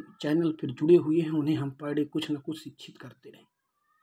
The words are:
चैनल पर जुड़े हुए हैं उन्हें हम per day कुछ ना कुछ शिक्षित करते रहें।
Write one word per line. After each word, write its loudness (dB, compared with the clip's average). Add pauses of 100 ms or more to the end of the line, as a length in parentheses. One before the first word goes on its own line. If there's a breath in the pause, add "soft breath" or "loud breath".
(220)
चैनल 2
पर -6
जुड़े 6
हुए 2
हैं -2
उन्हें 0
हम -6
per -4
day 0
कुछ -6
ना -2
कुछ -10
शिक्षित -20
करते -20
रहें। -20 (560)